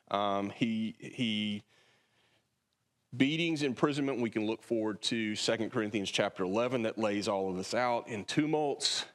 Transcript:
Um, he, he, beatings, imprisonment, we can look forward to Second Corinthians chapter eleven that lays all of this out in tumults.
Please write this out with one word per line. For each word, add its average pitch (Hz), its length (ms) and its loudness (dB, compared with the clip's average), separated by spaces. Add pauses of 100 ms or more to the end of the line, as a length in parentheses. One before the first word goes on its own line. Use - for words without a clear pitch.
(100)
Um, 101 380 0
he, 110 500 -2
he, 107 640 -4 (1500)
beatings, 156 480 2
imprisonment, 139 600 2
we 113 80 2
can 110 160 0
look 110 160 -2
forward 107 400 -2
to 107 340 0
Second 110 360 0
Corinthians 104 380 0
chapter 98 340 0
eleven 117 400 2
that 110 120 -2
lays 104 320 0
all 95 220 0
of 90 80 -2
this 92 160 -4
out 120 340 0
in 107 160 -6
tumults. 151 800 0 (100)